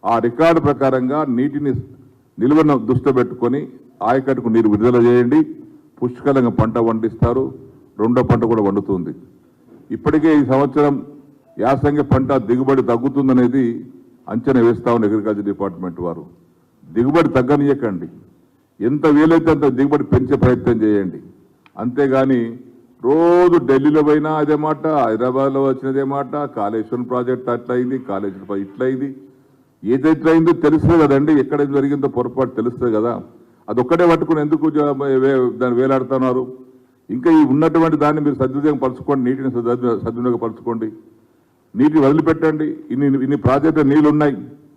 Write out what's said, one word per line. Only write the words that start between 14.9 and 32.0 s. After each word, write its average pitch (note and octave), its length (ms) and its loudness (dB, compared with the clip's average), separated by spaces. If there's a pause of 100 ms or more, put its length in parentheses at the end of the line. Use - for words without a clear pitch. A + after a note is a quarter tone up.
ఉన్న A2 140 2
అగ్రికల్చర్ G#2 400 -2
డిపార్ట్‌మెంట్ F2+ 560 -8
వారు. E2 180 -8 (720)
దిగుబడి D3 400 2
తగ్గనీయకండి, B2 720 0 (800)
ఎంత D3 180 -2 (100)
వీలైతే D#3+ 380 4
అంత C#3+ 120 0 (120)
దిగుబడి C#3+ 340 0
పెంచే C3 300 0
ప్రయత్నం B2 420 2
చేయండి. G2+ 340 0 (640)
అంతేగాని C3 580 0 (680)
రోజు F3 480 4 (120)
ఢిల్లీలో D3 400 4
పోయినా D3+ 220 2 (120)
అదే D3+ 140 0 (100)
మాట, D3+ 180 -4 (220)
హైదరాబాద్లో B2+ 600 -2
వచ్చినదే C3+ 380 -2 (100)
మాట, C#3 180 -6 (240)
కాళేశ్వరం A2 540 -6
ప్రాజెక్ట్ B2 460 -4
అట్లా B2 200 -6
అయింది, B2+ 220 -4 (100)
కాళేశ్వరం G2 440 -8
ప-, G2 140 -6
ఇట్లా B2 220 -8
అయింది, C3+ 220 -6 (720)
ఏదైతే D3 500 0
అయిందో E3 200 4 (120)
తెలుస్తుంది D#3 400 4
కదండి, C#3+ 380 2
ఎక్కడ D3 180 -2 (160)
జరిగిందో C#3 400 -2